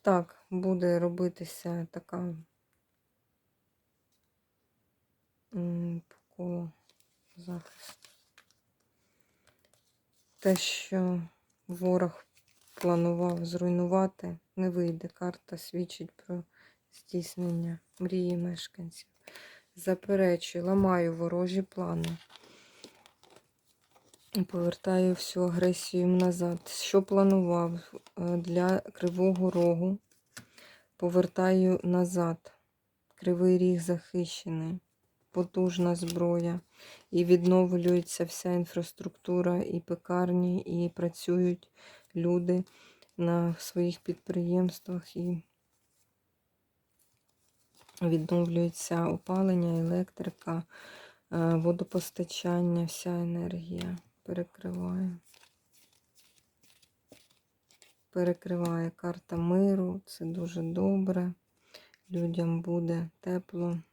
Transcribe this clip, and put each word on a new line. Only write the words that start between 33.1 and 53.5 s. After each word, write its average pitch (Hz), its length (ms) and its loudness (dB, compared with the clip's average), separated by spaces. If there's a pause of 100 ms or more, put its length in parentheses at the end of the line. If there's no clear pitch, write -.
Кривий 180 420 4
Ріг 180 240 4
захищений, 170 1000 -4 (520)
потужна 180 640 0
зброя. 170 640 -2 (520)
І 170 140 2
відновлюється 180 1000 4
вся 180 280 -6
інфраструктура, 175 1040 -2
і 175 220 -4
пекарні, 180 840 0
і 170 280 -2
працюють 175 840 -2 (440)
люди 175 480 0 (540)
на 170 420 2
своїх 175 400 -4
підприємствах, 180 1160 -4
і 175 280 -4 (2500)
відновлюється 170 1080 0
опалення, 175 720 0
електрика, 170 840 -4 (680)
е, 165 240 2
водопостачання, 175 1300 0
вся - 240 -8
енергія 175 880 -4 (260)